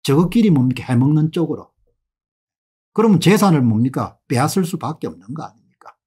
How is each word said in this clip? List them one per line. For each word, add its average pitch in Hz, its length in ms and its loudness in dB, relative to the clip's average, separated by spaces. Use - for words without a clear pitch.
저것끼리 175 480 2
뭡니까? 127 360 0
해먹는 147 460 0
쪽으로. 151 400 -6
그러면 214 260 4
재산을 180 420 4
뭡니까? 117 560 -2
빼앗을 147 380 -2
수밖에 156 400 -10
없는 - 300 -12
거 131 80 -12
아닙니까? - 520 -20